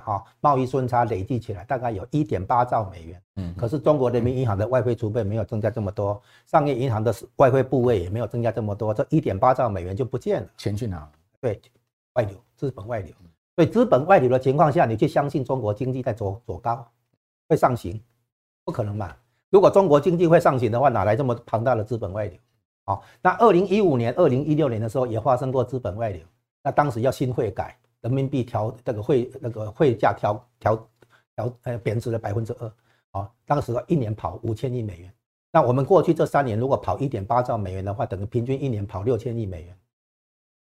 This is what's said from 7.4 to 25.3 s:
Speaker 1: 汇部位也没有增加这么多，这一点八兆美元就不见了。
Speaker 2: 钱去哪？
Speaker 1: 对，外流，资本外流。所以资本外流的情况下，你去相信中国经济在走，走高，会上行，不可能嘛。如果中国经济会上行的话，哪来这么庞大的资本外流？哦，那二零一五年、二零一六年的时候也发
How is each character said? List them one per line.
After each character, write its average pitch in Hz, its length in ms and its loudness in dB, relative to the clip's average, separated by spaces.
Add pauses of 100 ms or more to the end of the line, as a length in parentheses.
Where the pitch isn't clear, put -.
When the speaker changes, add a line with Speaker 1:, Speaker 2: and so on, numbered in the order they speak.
Speaker 1:
汇 131 140 4
部 127 200 0
位 120 180 2
也 87 80 -6
没 104 100 -6
有 117 80 -4
增 120 160 -6
加 113 80 0
这 113 100 -4
么 104 140 -4
多， 107 180 -2
这 135 180 -2
一 160 100 2
点 98 180 -2
八 127 160 4
兆 131 140 0
美 95 140 -4
元 92 120 -6
就 117 100 -2
不 117 140 -6
见 190 240 -2
了。 85 140 -14
Speaker 2:
钱 104 180 -6
去 110 120 -6
哪？ 85 220 -10 (320)
Speaker 1:
对， 113 200 -4 (540)
外 120 100 0
流， 98 120 -10 (200)
资 139 140 -4
本 98 180 -12
外 120 100 -6
流。 82 140 -12 (420)
所 170 100 4
以 - 40 2
资 240 160 2
本 147 220 2
外 196 120 8
流 127 100 4
的 127 100 4
情 131 180 2
况 156 160 4
下， 151 140 4
你 113 100 0
去 151 100 2
相 143 220 0
信 147 160 -2
中 131 160 -2
国 107 140 0
经 127 180 -4
济 131 100 -4
在 123 100 -2
走， 104 340 -6
走 90 100 -8
高， 117 280 -6 (640)
会 156 80 2
上 135 200 2
行， 101 240 -8 (640)
不 - 80 -8
可 120 100 -4
能 104 120 -4
嘛。 104 200 -8 (360)
如 196 100 8
果 170 100 8
中 196 180 6
国 143 120 6
经 170 180 2
济 180 80 4
会 165 120 8
上 156 200 4
行 113 120 0
的 117 80 0
话， 139 100 4
哪 113 160 0
来 107 120 4
这 139 80 0
么 123 100 0 (120)
庞 113 180 -2
大 127 100 2
的 110 80 -2
资 110 140 -6
本 101 160 -6
外 104 140 -6
流？ 87 120 -14 (460)
哦， 98 160 -4 (200)
那 180 180 2
二 226 140 8
零 180 140 4
一 190 140 2
五 165 160 4
年、 117 200 0
二 175 120 6
零 131 160 0
一 156 100 2
六 151 140 2
年 113 120 -2
的 113 80 -2
时 107 100 -6
候 127 80 0
也 113 140 -2
发 127 160 2